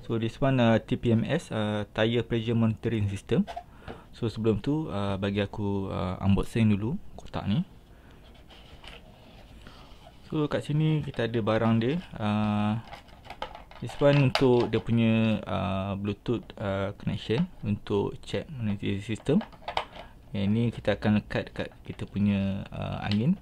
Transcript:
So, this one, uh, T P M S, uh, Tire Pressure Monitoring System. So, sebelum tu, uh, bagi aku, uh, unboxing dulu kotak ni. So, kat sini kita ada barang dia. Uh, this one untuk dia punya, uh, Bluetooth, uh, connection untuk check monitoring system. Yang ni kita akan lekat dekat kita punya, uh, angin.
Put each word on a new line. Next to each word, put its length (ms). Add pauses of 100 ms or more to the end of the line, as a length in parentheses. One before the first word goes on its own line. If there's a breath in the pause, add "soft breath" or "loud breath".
So, 160
this 160
one, 240
uh, 160
T 160
P 160
M 160
S, 240
uh, 400
Tire 320
Pressure 320
Monitoring 560
System. 400 (640 loud breath)
So, 160
sebelum 320
tu, 320
uh, 240
bagi 240
aku, 480
uh, 320
unboxing 480
dulu 320 (160)
kotak 320
ni. 160 (2750 loud breath)
So, 160
kat 160
sini 400
kita 240
ada 160
barang 400
dia. 160 (160)
Uh, 640 (1040)
this 160
one 240
untuk 480
dia 80
punya, 720
uh, 480
Bluetooth, 480 (160)
uh, 400
connection 480 (160)
untuk 560
check 320
monitoring 480
system. 400 (880 loud breath)
Yang 240
ni 160
kita 240
akan 320
lekat 240
dekat 240 (160)
kita 160
punya, 640
uh, 320
angin. 400